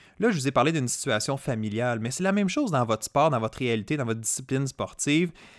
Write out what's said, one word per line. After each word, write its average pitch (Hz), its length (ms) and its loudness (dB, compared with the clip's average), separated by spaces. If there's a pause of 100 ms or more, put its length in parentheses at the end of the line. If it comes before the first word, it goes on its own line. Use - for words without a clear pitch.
(200)
Là, 226 120 4
je 202 40 0
vous 135 120 -2
ai 139 40 2
parlé 127 200 4
d'une 147 160 0
situation 123 500 -2
familiale, 113 640 -2
mais 117 120 -4
c'est 175 120 -4
la 190 80 2
même 202 180 2
chose 262 220 0
dans 127 140 2
votre 113 180 0
sport, 147 260 2
dans 131 100 2
votre 110 180 -4
réalité, 117 400 -2
dans 135 80 -4
votre 113 160 -2
discipline 131 460 -2
sportive. 147 640 0 (280)